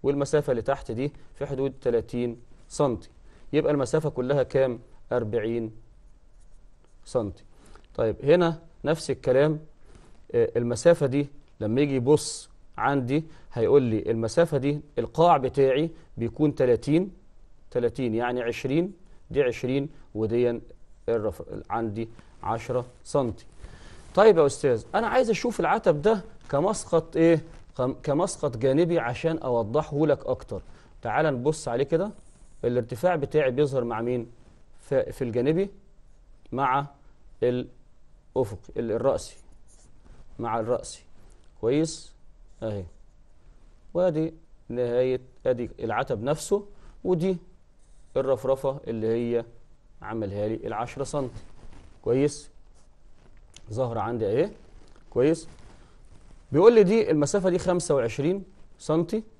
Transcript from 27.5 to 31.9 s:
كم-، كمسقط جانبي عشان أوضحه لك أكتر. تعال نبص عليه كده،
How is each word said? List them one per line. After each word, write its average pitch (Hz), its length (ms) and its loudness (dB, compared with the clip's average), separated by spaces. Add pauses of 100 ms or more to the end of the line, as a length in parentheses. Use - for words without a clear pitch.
كم-، 131 240 0
كمسقط 151 540 -2
جانبي 151 420 2
عشان 135 400 -2
أوضحه 131 680 0
لك 143 200 2
أكتر. - 360 -6 (400)
تعال 123 240 0
نبص 139 420 -2
عليه 123 160 0
كده، 175 260 -2 (540)